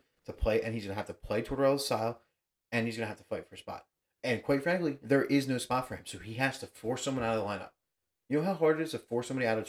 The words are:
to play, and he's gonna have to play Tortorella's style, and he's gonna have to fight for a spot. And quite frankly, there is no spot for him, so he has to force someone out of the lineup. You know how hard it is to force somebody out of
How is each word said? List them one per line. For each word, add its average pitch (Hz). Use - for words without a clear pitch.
to 107
play, 110
and 113
he's 113
gonna 98
have 104
to -
play -
Tortorella's 139
style, 113
and 117
he's 113
gonna 113
have 107
to -
fight 82
for -
a -
spot. -
And 120
quite 139
frankly, 170
there 139
is 135
no 127
spot 127
for 101
him, -
so -
he 107
has 127
to -
force -
someone 131
out 113
of 107
the 101
lineup. 98
You 143
know 160
how 196
hard 156
it -
is 156
to 113
force 120
somebody 127
out 113
of 110